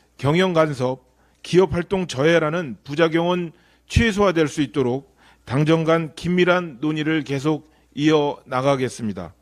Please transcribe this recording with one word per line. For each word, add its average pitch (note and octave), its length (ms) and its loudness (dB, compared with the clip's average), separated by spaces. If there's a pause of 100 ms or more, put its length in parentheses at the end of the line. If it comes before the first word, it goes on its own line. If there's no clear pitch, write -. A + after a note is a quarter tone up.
(180)
경영 F3 340 0
간섭, C3 520 0 (380)
기업 E3+ 320 2
활동 F3 320 -2
저해라는 D#3 800 0
부작용은 E3 680 0 (380)
최소화될 G3 580 2
수 D3 160 -4
있도록 C3+ 540 -4 (280)
당정 D3+ 380 2
간 D#3+ 320 0
긴밀한 F3 640 0
논의를 D3+ 440 -2
계속 C#3+ 480 -4 (220)
이어나가겠습니다. C3 1500 -2